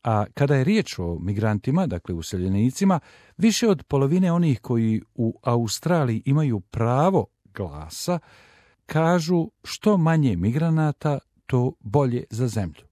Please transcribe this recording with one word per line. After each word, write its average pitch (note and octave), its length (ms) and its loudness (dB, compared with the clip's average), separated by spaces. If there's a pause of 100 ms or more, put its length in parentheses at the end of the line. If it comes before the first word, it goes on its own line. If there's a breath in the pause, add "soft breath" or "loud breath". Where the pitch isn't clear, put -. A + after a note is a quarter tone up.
A G#2+ 220 0 (100)
kada C#3+ 220 2
je B2+ 80 2
riječ G#3 340 0
o E2+ 220 -4
migrantima, G#2+ 640 -2
dakle F2 280 -6
useljenicima, G#2 840 0 (360 loud breath)
više A3 320 2
od F3 140 0
polovine E3 500 2
onih E3 280 2
koji A2+ 420 0 (120)
u A2+ 280 -2
Australiji A#2+ 840 0
imaju C#3 340 2
pravo B2+ 680 0 (280)
glasa D#2+ 640 -6 (680 soft breath)
kažu: E3 600 0 (160)
„Što - 320 0
manje D#3 400 2
migranata, D3+ 800 0 (280)
to B2 340 0
bolje A#2+ 500 0
za A#2+ 180 -2
zemlju.” F#2+ 440 -6